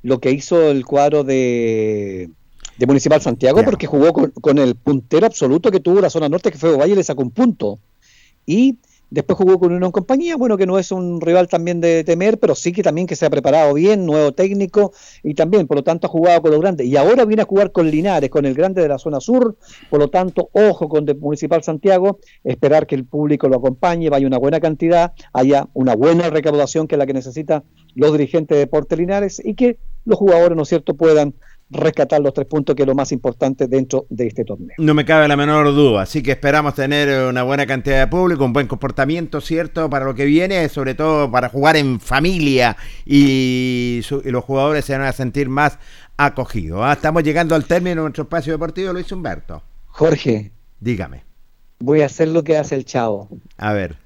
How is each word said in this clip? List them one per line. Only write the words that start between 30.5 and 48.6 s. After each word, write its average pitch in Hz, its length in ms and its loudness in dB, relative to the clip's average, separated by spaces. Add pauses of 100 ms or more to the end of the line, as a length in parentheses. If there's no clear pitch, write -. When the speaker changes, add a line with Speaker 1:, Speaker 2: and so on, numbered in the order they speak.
Speaker 1:
¿no 156 80 0
es 139 60 -6
cierto?, 165 260 0
puedan 151 380 4 (380)
rescatar 151 480 0
los 143 140 0
tres 135 140 -4
puntos, 147 280 -2
que 147 60 -2
es 135 60 4
lo 135 80 0
más 135 160 -2
importante 131 560 -2
dentro 131 420 -2
de 120 160 -4
este 113 180 -6
torneo. - 360 -10
Speaker 2:
No 151 160 2
me 147 100 0
cabe 156 220 4
la 147 100 2
menor 147 380 2
duda, 127 260 4
así 127 220 -6
que 131 80 -2
esperamos 143 420 0
tener 139 560 -2
una 127 140 -2
buena 139 240 -2
cantidad 135 320 -2
de 135 80 2
público, 170 360 0
un 123 100 0
buen 135 120 0
comportamiento, 139 760 -4
¿cierto?, 160 480 -6
para 139 160 -4
lo 135 120 -4
que 139 100 -2
viene, 170 440 0
sobre 131 260 -6
todo 151 340 0
para 123 200 0
jugar 143 280 0
en 135 220 -2
familia 139 760 0 (300)
y 127 960 2
su-, 139 240 -8
y 135 60 -4
los 123 140 -4
jugadores 139 400 -2
se 139 120 -6
van 139 80 -4
a 135 60 -2
sentir 131 360 -4
más 139 300 0 (400)
acogidos, 101 640 -4
¿ah? 139 100 0
Estamos 160 280 0
llegando 156 320 0
al 160 120 -2
término 180 320 -2
de 160 40 -4
nuestro 156 220 -8
espacio 151 300 -6
deportivo, 165 380 -8